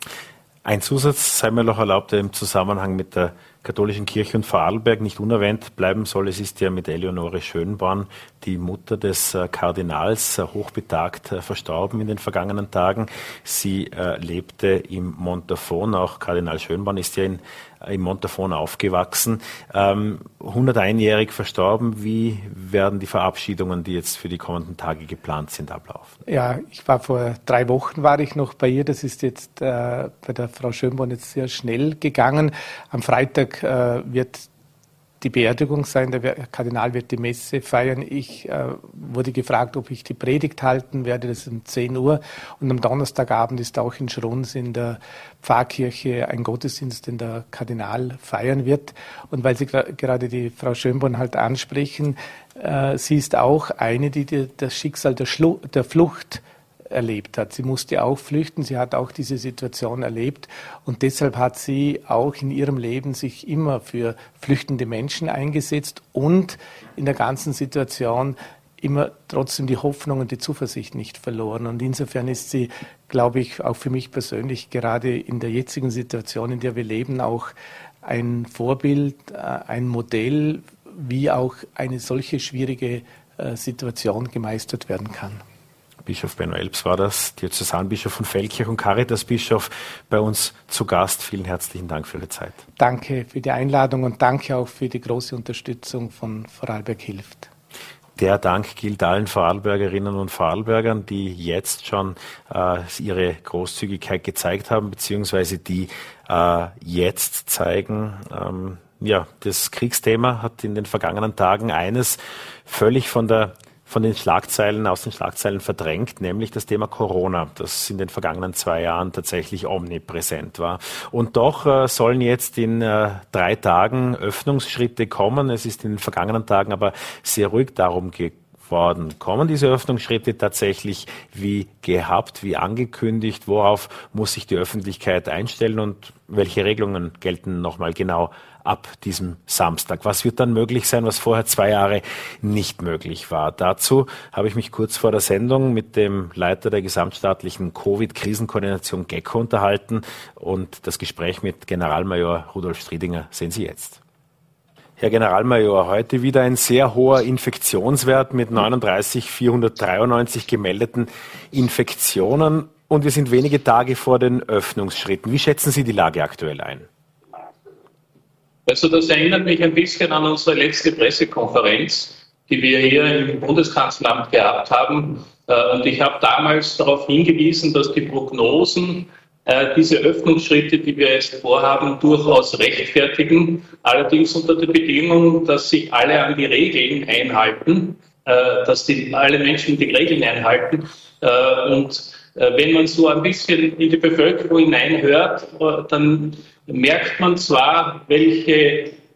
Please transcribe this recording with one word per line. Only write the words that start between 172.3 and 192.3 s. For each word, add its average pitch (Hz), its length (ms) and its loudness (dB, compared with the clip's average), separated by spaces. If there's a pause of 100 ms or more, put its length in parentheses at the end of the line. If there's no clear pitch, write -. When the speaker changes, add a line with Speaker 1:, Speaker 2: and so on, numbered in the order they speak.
Speaker 3:
die 131 140 0
wir 131 160 4
hier 143 520 4
im - 100 -2
Bundeskanzleramt 131 920 2
gehabt - 400 4
haben. 131 540 2 (240)
Äh, 123 260 4
und 127 120 2
ich 131 140 2
habe 143 200 4
damals 156 560 4
darauf 139 300 2
hingewiesen, 156 640 4
dass 143 200 4
die - 100 0
Prognosen, 143 1040 2 (400)
äh, 135 300 4
diese 156 220 6
Öffnungsschritte, 160 800 4
die 147 180 -2
wir 135 180 6
jetzt 131 220 0
vorhaben, 135 640 4
durchaus 147 580 6
rechtfertigen. 160 1080 4 (180)
Allerdings 143 540 4
unter 160 180 4
der 165 120 0
Bedingung, 165 800 6
dass 143 240 2
sich - 220 2
alle 143 300 6
an 147 140 0
die 143 80 2
Regeln 135 640 2
einhalten, 123 880 2 (300)
äh, 127 60 6 (340)
dass - 200 2
die, 131 260 0
alle 139 260 6
Menschen 143 400 2
die 110 120 0
Regeln 147 320 4
einhalten. 120 640 2 (340)
Äh, 127 500 4
und, 139 400 0 (240)